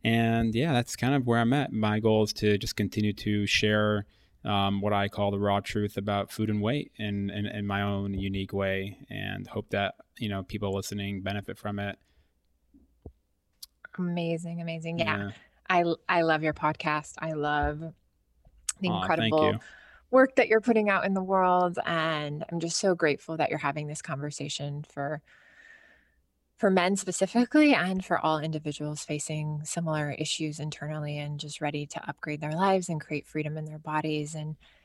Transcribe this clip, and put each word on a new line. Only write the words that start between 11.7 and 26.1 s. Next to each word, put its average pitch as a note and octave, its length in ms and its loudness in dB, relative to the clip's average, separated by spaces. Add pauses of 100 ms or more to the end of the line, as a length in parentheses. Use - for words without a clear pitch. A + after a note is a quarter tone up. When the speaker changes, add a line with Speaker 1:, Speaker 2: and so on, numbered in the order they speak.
Speaker 1:
it. G2+ 200 -6 (2000)
Speaker 2:
Amazing, E3+ 600 -2
amazing. E3 380 -6
Yeah. D#3+ 200 0
Speaker 1:
Yeah. G2+ 120 -6 (380)
Speaker 2:
I, E3+ 260 4 (140)
I F3 140 4
love D#3+ 200 4
your D#3 120 0
podcast. D3+ 640 -2
I D#3+ 140 -6
love D3 480 -2
the - 1080 -10
Speaker 1:
Aw, F#2+ 120 0
thank F#2 100 -2
Speaker 2:
incredible D#3 420 4
Speaker 1:
you. - 60 -2 (520)
Speaker 2:
work C4 260 6
that B3 120 6
you're A3 120 6
putting A3 280 4
out G3 160 4
in G3 100 2
the F#3+ 80 0
world. F3+ 600 4
And D#3 680 -2
I'm E3+ 100 -2
just E3+ 180 -4
so F#3+ 160 2
grateful D#3+ 420 0
that D#3 140 0
you're D3+ 80 -2
having D3 300 -4
this D3+ 120 -10
conversation C#3+ 880 -8
for, D3 320 -6 (1400)